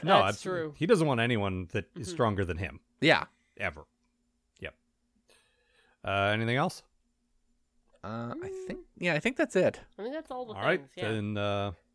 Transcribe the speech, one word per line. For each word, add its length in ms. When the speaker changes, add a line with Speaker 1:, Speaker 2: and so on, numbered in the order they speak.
Speaker 1:
No, 140
Speaker 2:
That's 180
Speaker 1:
abs-, 60
Speaker 2:
true. 340
Speaker 1:
he 100
doesn't 200
want 140
anyone 520
that 140
is 100
Speaker 2:
Mm-hmm. 80
Speaker 1:
stronger 300
than 140
him. 220
Speaker 3:
Yeah. 240
Speaker 1:
Ever. 300
Yep. 140
Uh, 60
anything 220
else? 260
Speaker 3:
Uh, 360
I 80
think, 140
yeah, 160
I 60
think 160
that's 200
it. 240
Speaker 2:
I 40
think 120
that's 160
all 140
the 80
Speaker 1:
All 100
right, 180
Speaker 2:
things, 160
yeah. 140
Speaker 1:
then, 280
uh, 340